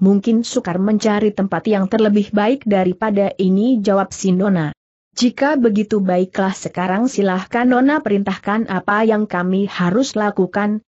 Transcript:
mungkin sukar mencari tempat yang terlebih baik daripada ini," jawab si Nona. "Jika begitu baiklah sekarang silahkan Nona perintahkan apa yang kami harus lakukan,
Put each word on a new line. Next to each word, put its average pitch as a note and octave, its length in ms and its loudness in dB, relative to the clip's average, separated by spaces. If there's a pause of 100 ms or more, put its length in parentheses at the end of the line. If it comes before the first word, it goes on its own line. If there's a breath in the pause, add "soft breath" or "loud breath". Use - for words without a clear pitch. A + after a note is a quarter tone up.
mungkin G3+ 400 4
sukar F#3 400 -4
mencari G#3 480 0
tempat G3 400 -2
yang F#3+ 160 0
terlebih G#3 480 0
baik A3+ 320 0
daripada G3 720 0
ini," G3+ 400 2
jawab G3 320 0
si F#3+ 240 0
Nona. F3+ 400 0 (400)
"Jika C4+ 400 0
begitu G#3+ 480 2
baiklah F#3 480 0
sekarang F#3+ 560 -4
silahkan G3+ 560 -2
Nona C4 400 2
perintahkan G3+ 640 -2
apa G3+ 400 0
yang G#3+ 240 0
kami F#3+ 400 -2
harus G#3 480 -2
lakukan, G#3 640 -2 (140)